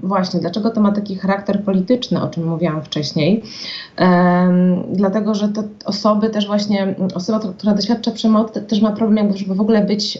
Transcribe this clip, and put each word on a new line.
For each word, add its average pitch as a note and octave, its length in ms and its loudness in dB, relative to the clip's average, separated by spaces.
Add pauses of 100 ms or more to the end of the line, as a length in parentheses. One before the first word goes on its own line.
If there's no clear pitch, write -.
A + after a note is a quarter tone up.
właśnie, F#3 360 0
dlaczego G#3 300 -2
to A3 120 0
ma G3+ 100 4
taki G3+ 240 -4
charakter G3 480 -2
polityczny, F#3+ 580 0
o D3 60 -2
czym E3 200 -4
mówiłam D#3+ 360 -2
wcześniej. D#3+ 600 0 (540)
Em, F3+ 840 4 (100)
dlatego, G#3 420 0
że G#3 140 0
to G#3+ 140 -4 (220)
osoby G#3+ 440 0
też G#3 180 -2
właśnie, G3+ 480 0 (200)
osoba, G#3+ 240 -2 (180)
która G3+ 160 0
doświadcza A3+ 380 0
przemocy, A3 420 2
te-, G#3 80 -6
też G#3 200 0
ma A3 100 2
problem G#3+ 260 2
jakby, G3 200 2
żeby F#3+ 180 -4
w G3+ 60 0
ogóle G#3+ 240 4
być, - 340 -2